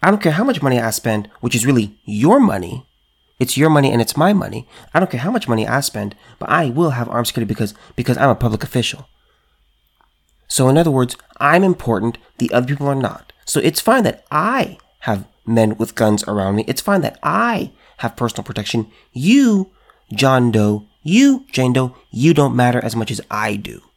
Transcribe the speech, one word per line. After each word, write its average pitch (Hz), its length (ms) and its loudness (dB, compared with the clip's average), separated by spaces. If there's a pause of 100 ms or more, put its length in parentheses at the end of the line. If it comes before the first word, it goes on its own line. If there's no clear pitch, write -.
"I 180 80 4
don't 208 120 2
care 165 100 2
how 180 120 0
much 226 180 -2
money 131 160 2
I 113 120 -2
spend," 107 400 -4 (100)
which 123 140 -4
is 113 100 -2
really 120 400 0
your 123 340 2
money. 127 480 -2 (540)
It's 123 160 -2
your 151 140 4
money 143 200 4
and 117 120 2
it's - 140 -4
my 175 180 2
money. 113 340 -4 (240)
"I 160 80 2
don't 185 100 0
care - 120 -6
how 165 80 -4
much - 180 -4
money 110 180 0
I 123 140 -2
spend, 104 340 -8 (240)
but - 120 -8
I 160 180 0
will 151 220 0
have 123 180 -4
armed 117 180 -4
security 113 220 -4
because, 107 260 -4 (220)
because 120 220 -2
I'm 139 100 4
a 127 60 4
public 110 280 -2
official." - 460 -6 (1400)
So 131 200 2
in 135 80 6
other 165 140 4
words, 127 260 0 (220)
I'm 165 260 4
important, 117 540 0 (180)
the - 160 -2
other 123 140 0
people 143 200 -4
are 139 80 0
not. - 380 -6 (140)
So - 140 -2
it's - 200 0
fine 240 240 2
that - 260 -4
I 190 460 -2 (240)
have 101 260 -6 (200)
men 113 320 2
with - 160 -4
guns 107 300 2
around 98 320 -2
me. 107 120 -2
It's 127 140 -6
fine 202 180 0
that - 220 -4
I 190 500 -2 (260)
have - 180 -6
personal 113 280 -6
protection. 110 460 -6 (220)
You, 202 580 2 (420)
John 123 380 2
Doe, 104 360 0 (160)
you, 254 500 4
Jane 127 200 0
Doe, 127 240 -2 (140)
you 151 240 2
don't 135 220 2
matter 123 280 2
as 113 120 -4
much 110 160 -6
as 107 80 -8 (100)
I 107 240 -4
do. 101 260 -12 (160)